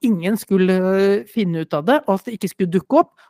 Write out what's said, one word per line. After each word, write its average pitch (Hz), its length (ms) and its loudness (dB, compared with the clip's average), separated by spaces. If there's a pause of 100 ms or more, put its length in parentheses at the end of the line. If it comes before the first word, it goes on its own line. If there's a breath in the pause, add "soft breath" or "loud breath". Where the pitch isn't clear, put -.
ingen 202 340 0
skulle, 185 380 0
eh, 196 500 0
finne 170 400 -4
ut - 80 -6
av 151 120 -4
det, 277 200 2
og 196 140 0
at - 60 -16
det 233 120 -12
ikke - 160 -8
skulle 180 240 -4
dukke 254 220 2
opp, - 140 -2 (160 soft breath)